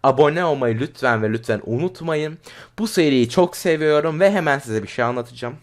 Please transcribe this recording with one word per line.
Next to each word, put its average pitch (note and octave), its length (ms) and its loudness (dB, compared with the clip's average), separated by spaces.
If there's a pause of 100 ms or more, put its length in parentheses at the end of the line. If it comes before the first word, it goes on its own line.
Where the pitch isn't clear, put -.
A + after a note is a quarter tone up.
abone D3 420 4
olmayı B2+ 340 0
lütfen A#2+ 440 -2
ve G#2+ 60 0
lütfen A2+ 360 -4
unutmayın. D#3 720 -4 (420)
Bu A3 80 -2
seriyi C3+ 420 2
çok F3 280 2
seviyorum D#3 640 0
ve G3 120 4
hemen D#3 280 0
size A2 240 -4
bir G2+ 40 -12
şey - 180 -4
anlatacağım. B2 580 -6